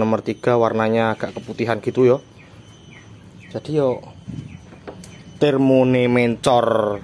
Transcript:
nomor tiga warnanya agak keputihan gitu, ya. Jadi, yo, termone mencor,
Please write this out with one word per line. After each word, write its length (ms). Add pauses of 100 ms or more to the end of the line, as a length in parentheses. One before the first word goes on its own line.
nomor 240
tiga 320
warnanya 560
agak 260
keputihan 460
gitu, 240
ya. 100 (1400)
Jadi, 240
yo, 240 (1400)
termone 720
mencor, 920